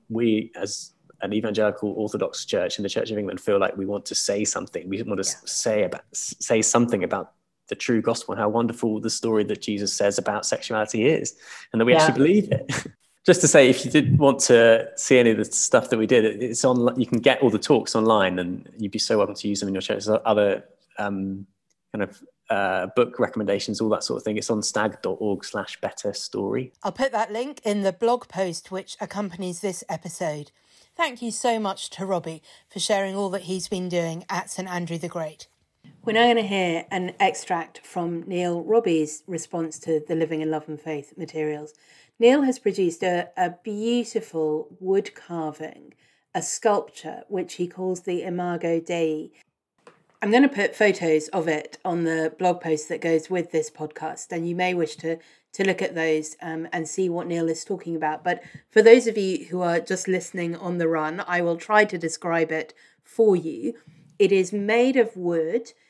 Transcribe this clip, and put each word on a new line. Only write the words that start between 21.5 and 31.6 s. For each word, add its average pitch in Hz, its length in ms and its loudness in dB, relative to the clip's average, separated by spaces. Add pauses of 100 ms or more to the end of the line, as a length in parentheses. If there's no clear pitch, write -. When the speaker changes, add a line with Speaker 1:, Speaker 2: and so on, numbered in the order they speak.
Speaker 1:
kind 104 100 -4
of, - 200 -10 (260)
uh, 98 460 0
book 120 240 0
recommendations, 101 600 -2
all 110 80 0
that - 160 -2
sort - 100 -4
of - 80 -8
thing. 107 140 -2
It's - 120 -4
on 107 140 -2
stag - 380 -4
dot 92 180 -4
org 101 240 -4
slash - 380 -10
better 101 320 -6
story. 107 580 -6 (120)
Speaker 2:
I'll 190 100 -4
put 262 180 -2
that 214 220 -4
link 262 320 -8
in 208 160 0
the 190 100 0
blog 233 380 0
post 180 420 -6
which 190 300 -10
accompanies 185 580 -8
this 190 300 -6
episode. 160 640 -8 (440)
Thank 277 260 -4
you 233 100 -6
so 233 280 0
much 196 300 -6